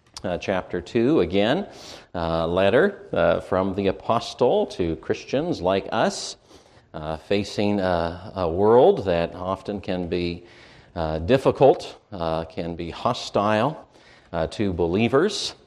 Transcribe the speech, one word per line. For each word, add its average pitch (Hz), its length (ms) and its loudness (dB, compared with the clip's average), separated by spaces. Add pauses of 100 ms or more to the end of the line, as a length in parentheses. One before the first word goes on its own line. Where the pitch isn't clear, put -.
(240)
uh, 90 140 -2
chapter 90 420 -4
two, 120 400 2
again, 104 460 0 (480)
uh, 82 320 -2
letter, 101 560 2 (100)
uh, 87 280 4
from 95 340 0
the 98 140 0
apostle 123 760 0
to 85 320 -4
Christians 139 640 -4
like 95 320 0
us, 151 440 -2 (580)
uh, 80 240 -6
facing 101 600 0
a, 90 560 -2
a 92 160 -2
world 117 540 6
that 85 300 0
often 95 440 -6
can 90 300 -4
be, 87 340 -4 (540)
uh, 80 220 -2
difficult, 131 840 2 (100)
uh, 82 360 -4
can 85 280 -8
be 85 140 -10
hostile, 110 1000 0 (460)
uh, 80 140 -2
to 98 260 -2
believers. 113 840 0 (120)